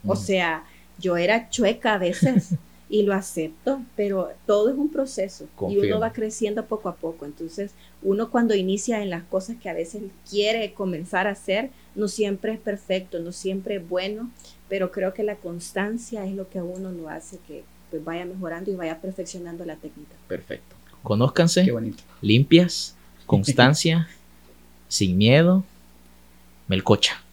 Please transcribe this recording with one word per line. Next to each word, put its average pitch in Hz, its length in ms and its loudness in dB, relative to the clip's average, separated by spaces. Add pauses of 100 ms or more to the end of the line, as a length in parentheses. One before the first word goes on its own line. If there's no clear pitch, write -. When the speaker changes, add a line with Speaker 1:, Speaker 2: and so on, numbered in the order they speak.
Speaker 1:
O - 80 0
Speaker 2:
Ujú. - 80 -2
Speaker 1:
sea, 170 420 0 (360)
yo 175 180 0
era 214 320 2
chueca 226 460 2
a - 20 -2
veces 185 520 2 (220)
Speaker 2:
<laughs> - 200 -20
Speaker 1:
y 214 100 4
lo 202 140 4
acepto, 196 680 -4 (140)
pero 196 340 -2 (160)
todo 208 240 4
es 269 80 0
un 294 140 0
proceso 196 540 -4
y - 100 -20
Speaker 2:
Confirmo. 202 320 0
Speaker 1:
uno 214 120 0
va 226 140 -2
creciendo 220 540 -4
poco 214 200 -6
a 175 100 -8
poco. 165 280 -10
Entonces, 170 460 -10 (320)
uno 202 260 0
cuando 233 240 4
inicia 202 480 0
en 202 80 -6
las 170 140 -6
cosas 190 340 -6
que 202 120 -12
a 165 40 -6
veces 175 300 -8 (260)
quiere 208 440 0
comenzar 185 520 -2
a 202 60 0
hacer, 208 400 -4 (240)
no 202 120 -2
siempre 202 460 -2
es 220 60 -10
perfecto, 185 600 -6
no 170 120 -8
siempre 190 460 -6
es 170 120 -10
bueno, 208 400 -4 (400)
pero 190 220 -2
creo 185 240 -4
que 226 80 -4
la 208 120 -2
constancia 202 920 -6
es 196 100 -6
lo 190 120 -8
que 190 120 -8
a 175 40 -6
uno 185 280 -8
lo 165 180 -12
hace 160 380 -14
que, 151 160 -16 (260)
pues, 156 160 -8
vaya 170 180 -6
mejorando 180 480 -8
y 190 40 -2
vaya 165 260 -6
perfeccionando 175 640 -10
la 160 120 -8
técnica. 151 360 -18 (140)
Speaker 2:
Perfecto. - 480 -10 (260)
Conózcanse, 139 640 4
Speaker 3:
Qué 151 60 4
bonito. 113 320 -6 (180)
Speaker 2:
limpias, 139 760 4 (300)
constancia, 143 840 4 (400)
Speaker 3:
<laughs> - 400 -20
Speaker 2:
sin 92 300 2
miedo, 165 460 6 (1040)
melcocha. - 540 2 (120)